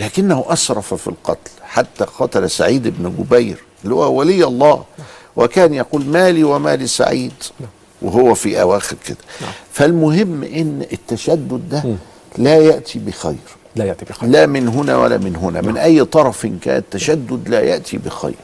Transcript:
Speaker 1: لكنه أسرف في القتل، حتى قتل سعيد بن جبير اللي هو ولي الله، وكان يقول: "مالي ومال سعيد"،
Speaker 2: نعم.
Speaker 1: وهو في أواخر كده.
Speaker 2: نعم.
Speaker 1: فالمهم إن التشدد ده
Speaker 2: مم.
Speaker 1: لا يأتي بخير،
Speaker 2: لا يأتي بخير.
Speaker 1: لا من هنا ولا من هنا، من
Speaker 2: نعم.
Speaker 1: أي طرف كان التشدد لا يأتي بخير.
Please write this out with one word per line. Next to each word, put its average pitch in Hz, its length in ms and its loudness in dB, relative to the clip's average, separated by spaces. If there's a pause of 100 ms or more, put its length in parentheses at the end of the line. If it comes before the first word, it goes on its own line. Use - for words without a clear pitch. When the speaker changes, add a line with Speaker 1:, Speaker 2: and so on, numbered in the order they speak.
Speaker 1:
لكنه 160 460 0
أسرف - 460 -4
في - 140 -8
القتل، - 440 -6 (120)
حتى - 420 -2 (140)
قتل 104 300 -2
سعيد 113 380 0
بن 90 320 -4
جبير 120 380 2 (260)
اللي 107 120 -4
هو 147 240 0
ولي 175 240 4
الله، 139 400 4 (520)
وكان 165 380 4
يقول: 139 320 -2
"مالي 170 380 2
ومال 143 460 0
سعيد"، - 440 0 (260)
Speaker 2:
نعم. 123 100 -14 (320)
Speaker 1:
وهو 113 320 4
في 101 280 -2
أواخر 95 340 0 (120)
كده. - 100 -12 (240)
Speaker 2:
نعم. - 100 -10 (200)
Speaker 1:
فالمهم 160 720 2
إن 147 500 -6
التشدد 135 760 -4
ده 147 160 -2
Speaker 2:
مم. 117 100 -2 (420)
Speaker 1:
لا 147 200 4
يأتي 156 420 4
بخير، 104 360 -8 (400)
Speaker 2:
لا 110 100 -2
يأتي 95 200 -6
بخير. 113 240 -6
Speaker 1:
لا 151 160 6
من 139 220 0
هنا 131 300 0
ولا 117 200 2
من 95 180 -4
هنا، 85 260 -4
من 110 120 -2
Speaker 2:
نعم. 117 100 -4
Speaker 1:
أي 156 220 6
طرف 139 400 2 (160)
كان 131 160 -2
التشدد 127 720 -4
لا 107 120 2
يأتي - 360 -2
بخير. - 460 -8